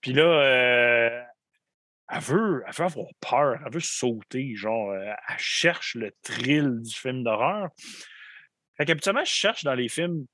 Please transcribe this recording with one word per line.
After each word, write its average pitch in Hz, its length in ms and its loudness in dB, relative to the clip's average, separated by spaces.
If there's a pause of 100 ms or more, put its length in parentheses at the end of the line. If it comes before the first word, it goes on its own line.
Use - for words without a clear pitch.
Puis 127 120 -6
là, 143 100 6
euh, 123 1000 4 (880)
elle - 100 -4
veut, 160 460 0
elle - 80 -14
veut 165 100 -2
avoir 139 220 -4 (140)
peur, 131 440 2
elle 120 80 -10
veut 165 80 -4
sauter, 123 720 -4
genre, 107 360 -4
euh, 98 220 -6 (160)
elle - 100 -6
cherche - 560 -2
le 110 180 -6 (100)
thrill 127 600 0
du 113 120 -12
film 127 300 -6
d'horreur. 147 460 0 (1040)
Fait 151 80 0
qu'habituellement, 196 400 2
je - 80 -2
cherche - 320 0
dans 139 100 2
les 123 140 0
films 165 460 -4